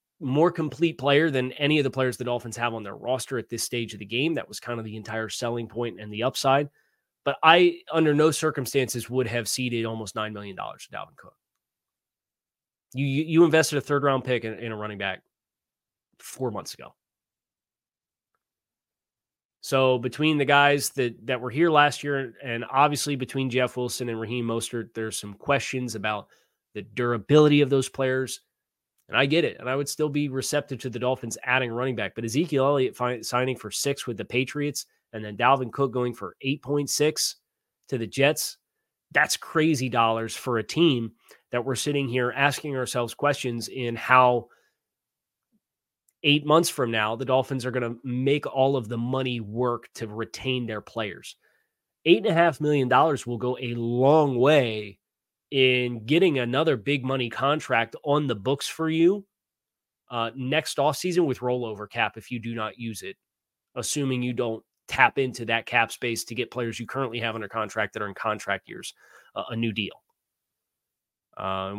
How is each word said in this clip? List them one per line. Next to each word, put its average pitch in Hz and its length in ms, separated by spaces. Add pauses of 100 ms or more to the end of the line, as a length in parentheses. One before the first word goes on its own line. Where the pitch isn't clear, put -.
(200)
more 156 320
complete 156 460
player 143 320
than 127 220
any 147 260
of 139 60
the 131 60
players 131 280
the 120 60
Dolphins 120 340
have 120 160
on 110 80
their 98 140
roster 127 420
at 104 100
this 113 160
stage 117 300
of 101 40
the 101 80
game. 135 280
That 127 120
was - 140
kind 120 180
of 113 60
the 107 120
entire 110 340
selling 117 380
point 117 300
and 107 140
the 107 100
upside. 135 460 (540)
But 139 200
I, 175 380 (120)
under 156 220
no 151 160
circumstances, 131 800
would 127 160
have 113 200
ceded 120 380
almost 113 300
nine 107 180
million 101 240
dollars 104 300
to - 100
Dalvin 50 220
Cook. - 160 (1600)
You, 135 100
you, 139 200
you 165 200
invested 156 320
a 135 60
third-round 135 420
pick 117 220
in, 110 80
in 113 180
a 110 40
running 104 200
back 95 240 (1000)
four - 320
months 101 220
ago. - 220 (2750)
So 131 380
between 147 400
the 139 80
guys 143 440
that, 120 360
that 123 160
were 123 80
here 160 200
last 147 320
year 135 300 (100)
and 120 280
obviously 143 460
between 131 340
Jeff 123 260
Wilson 123 320
and 113 100
Raheem 117 280
Mostert, 113 480
there's 110 240
some 104 160
questions 127 600
about 107 320 (440)
the 107 80
durability 123 800
of 139 80
those 135 220
players. 131 500 (680)
And 110 80
I 139 80
get 156 180
it. 113 160
And 117 80
I 131 80
would 143 140
still 151 180
be 147 220
receptive 131 480
to 131 100
the 113 100
Dolphins 123 460
adding 127 260
running 120 260
back. 104 180
But 117 100
Ezekiel 131 400
Elliott 135 320
fi-, 123 240
signing 127 360
for 104 140
six - 360
with 113 100
the 104 80
Patriots 139 640 (260)
and 107 120
then 104 120
Dalvin 127 360
Cook 139 200
going 123 220
for 92 260
eight 135 220
point 143 260
six - 460 (540)
to 131 100
the 110 80
Jets, 139 520 (520)
that's - 260
crazy 156 520
dollars 113 480
for 120 220
a 107 40
team 123 480 (400)
that 120 140
we're 131 100
sitting 143 320
here 123 300
asking 139 400
ourselves 123 360
questions 127 540
in 120 300
how 127 500 (1800)
eight 147 240
months 160 220
from 117 240
now, 110 240
the 123 80
Dolphins 131 420
are 123 60
gonna 117 320
make 135 420
all 135 300
of 110 120
the 117 100
money 127 420
work 113 560
to 117 100
retain 117 580
their 110 160
players. - 540 (720)
Eight 170 140
and 208 80
a 202 60
half 165 280
million 147 260
dollars 135 400
will 120 120
go 123 220
a 120 140
long 127 640
way 120 640 (500)
in 123 560
getting 156 320
another 131 380
big 127 280
money 131 240
contract 131 760
on 147 240
the 117 80
books 127 320
for 160 200
you, 170 380 (840)
uh, 117 280
next 135 400
offseason 160 500
with 131 140
rollover 117 500
cap 113 260
if - 140
you 123 80
do 113 160
not 110 240
use 113 240
it, 95 140 (580)
assuming 131 480
you 123 100
don't 113 300 (240)
tap 131 340
into 120 240
that 113 220
cap 117 260
space 117 320
to 117 100
get 117 160
players 120 300
you 117 40
currently 120 360
have 113 160
under 107 100
contract 107 460
that 107 100
are 101 60
in 95 60
contract 101 540
years, - 240 (440)
uh, 98 140
a 117 40
new 113 180
deal. 95 220 (1400)
Uh, 95 420